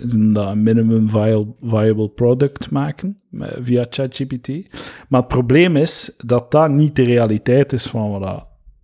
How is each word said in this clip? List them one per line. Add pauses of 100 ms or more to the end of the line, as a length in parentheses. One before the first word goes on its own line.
dat
een
minimum
viable,
viable
product
maken
met,
via
chat
G
P
T. (600)
Maar
het
probleem
is
dat
dat
niet
de
realiteit
is
van
wat
dat (380)